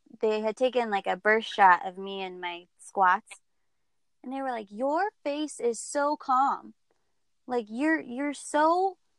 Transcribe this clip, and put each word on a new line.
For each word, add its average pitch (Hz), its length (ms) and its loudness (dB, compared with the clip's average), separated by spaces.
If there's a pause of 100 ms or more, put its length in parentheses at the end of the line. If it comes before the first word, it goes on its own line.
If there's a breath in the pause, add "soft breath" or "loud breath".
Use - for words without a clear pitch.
(200)
they 220 200 2
had 220 160 -2
taken, 247 340 0
like, 196 180 0
a 185 80 0
burst 214 360 2
shot 185 340 6
of 185 120 -8
me 196 240 -8
and 185 180 -10
my 175 260 -10 (120)
squats. - 600 2 (840)
And 247 100 -10
they 269 100 -6
were 262 80 -4
like, 220 200 -8
"Your 285 400 -2 (140)
face 294 360 -6
is 233 200 -2
so 294 360 -2
calm. 254 580 -2 (720)
Like, 240 220 -2
you're, 294 320 -2
you're 277 340 -8
so, 349 640 0 (220)